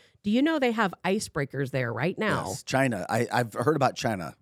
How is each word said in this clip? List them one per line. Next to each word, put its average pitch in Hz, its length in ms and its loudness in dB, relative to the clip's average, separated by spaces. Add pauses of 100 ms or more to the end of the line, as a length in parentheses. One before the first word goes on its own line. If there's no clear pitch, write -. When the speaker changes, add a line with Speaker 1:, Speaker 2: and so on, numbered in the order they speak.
(240)
Speaker 1:
Do 202 80 -2
you 240 100 4
know 320 180 2
they 254 120 2
have 214 220 0 (100)
icebreakers 143 680 -2
there 123 200 -2
right 127 260 -2
now? 185 300 0
Speaker 2:
Yes, - 160 -6
China. 127 460 2
I, 117 220 2
I've 117 220 0
heard 120 220 2
about 131 220 2
China. 95 440 -2